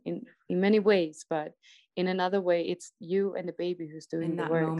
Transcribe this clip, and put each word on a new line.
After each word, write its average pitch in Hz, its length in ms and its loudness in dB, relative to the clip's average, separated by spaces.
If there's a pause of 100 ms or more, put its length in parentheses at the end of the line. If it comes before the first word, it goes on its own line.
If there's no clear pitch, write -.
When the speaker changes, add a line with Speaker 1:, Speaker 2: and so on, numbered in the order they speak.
Speaker 1:
in, 170 200 -6 (240)
in 180 120 0
many 208 180 6
ways, 185 500 2
but 156 260 -4 (420)
in 180 100 0
another 185 340 0
way, 175 280 2
it's - 320 -6
you 190 340 -2
and 180 140 -6
the 165 100 -6
baby 175 300 -4
who's 156 180 -16
doing 165 240 -4
Speaker 2:
In 165 60 -2
Speaker 1:
the 170 80 -2
Speaker 2:
that 160 80 0
Speaker 1:
work, 165 120 2
so 160 160 0